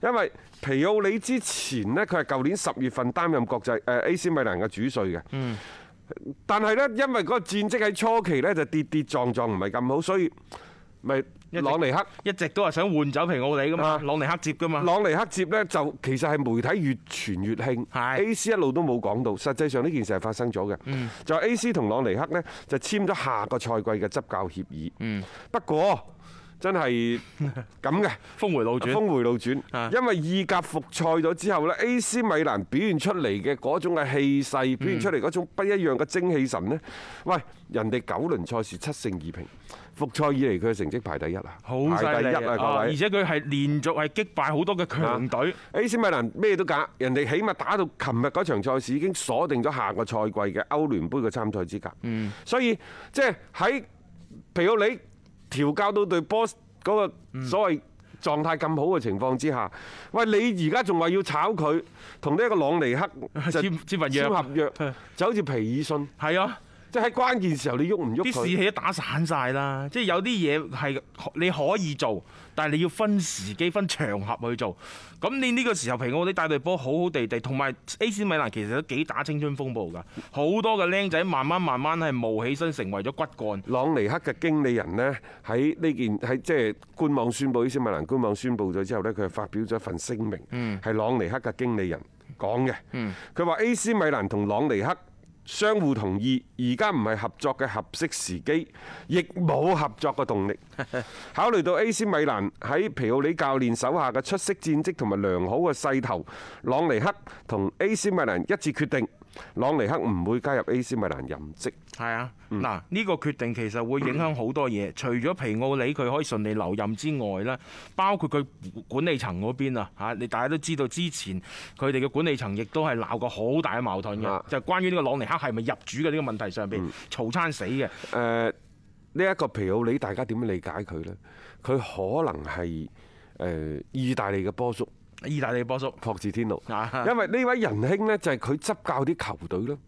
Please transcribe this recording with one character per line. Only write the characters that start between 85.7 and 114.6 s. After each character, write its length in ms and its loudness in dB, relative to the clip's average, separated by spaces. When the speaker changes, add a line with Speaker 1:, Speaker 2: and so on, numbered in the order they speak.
Speaker 1:
呢 140 0
件， 240 0
喺 240 -2
即 120 -2
係 220 2
官 180 2
網 180 2
宣 200 0
布 120 2
，A 60 2
C 80 -2
米 80 0
蘭 180 0
官 160 0
網 140 2
宣 240 -2
布 160 0
咗 100 0
之 120 -4
後 80 -2
呢， 100 -2
佢 120 -2
係 40 -2
發 160 -6
表 160 -4
咗 140 -2
一 20 -2
份 220 -6
聲 180 -6
明， 220 -4
Speaker 2:
嗯。 320 -4
Speaker 1:
係 120 -2
朗 300 2
尼 60 0
克 100 -2
嘅 160 -6
經 220 0
理 120 0
人 120 -4
講 300 0
嘅。 80 0
Speaker 2:
嗯。 200 -4
Speaker 1:
佢 100 0
話 120 2
A 180 2
C 180 0
米 120 2
蘭 220 2
同 200 0
朗 200 2
尼 140 2
克 160 0
相 340 2
互 160 4
同 240 0
意， 260 0
而 180 2
家 140 2
唔 100 2
係 140 2
合 240 -4
作 180 0
嘅 80 0
合 180 -4
適 200 -4
時 280 -4
機， 260 0
亦 120 2
冇 340 4
合 240 0
作 180 0
嘅 80 0
動 240 0
力。 80 -2
Speaker 2:
<laughs> 560 -8
Speaker 1:
考 160 2
慮 140 4
到 100 2
A 180 2
C 140 0
米 120 2
蘭 420 2
喺 340 0
皮 160 -2
奧 140 4
利 100 2
教 240 0
練 180 2
手 180 0
下 180 2
嘅 100 0
出 160 -2
色 160 -2
戰 300 0
績 100 0
同 140 -2
埋 120 2
良 300 2
好 80 2
嘅 160 2
勢 260 0
頭， 240 -2
朗 300 2
尼 60 4
克 120 2
同 320 0
A 160 2
C 160 0
米 60 2
蘭 260 2
一 140 0
致 140 -2
決 140 0
定， 220 0
朗 280 2
尼 40 2
克 100 2
唔 280 0
會 140 2
加 140 0
入 140 2
A 160 2
C 120 -4
米 80 0
蘭 240 -2
任 120 -8
職。 160 -6
Speaker 2:
係 140 -6
啊， 200 -4
Speaker 1:
嗯。 100 -2
Speaker 2:
嗱， 260 -2
呢 160 -2
個 100 0
決 200 -2
定 200 -4
其 160 -4
實 140 -4
會 180 0
影 160 -2
響 180 0
好 180 -2
多 160 2